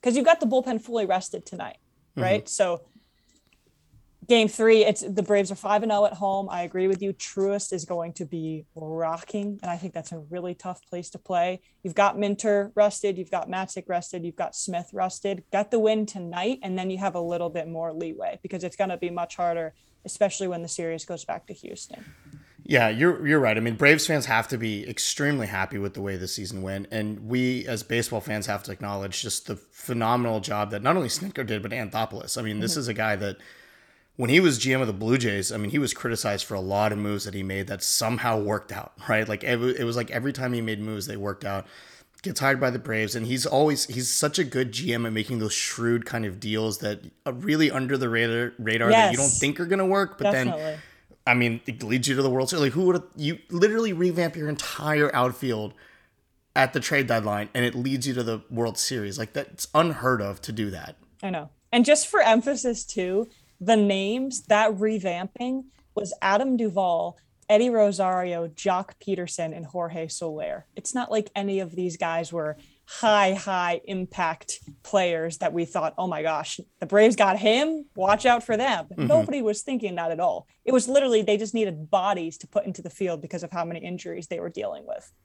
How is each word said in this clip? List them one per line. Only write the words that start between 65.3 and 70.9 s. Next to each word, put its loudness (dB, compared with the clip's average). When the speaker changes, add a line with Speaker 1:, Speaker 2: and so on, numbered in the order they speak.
Speaker 1:
was -4
Adam 4
Duvall, 0
Eddie 6
Rosario, 2
Jock -2
Peterson, -4
and -10
Jorge -6
Soler. -6
It's -10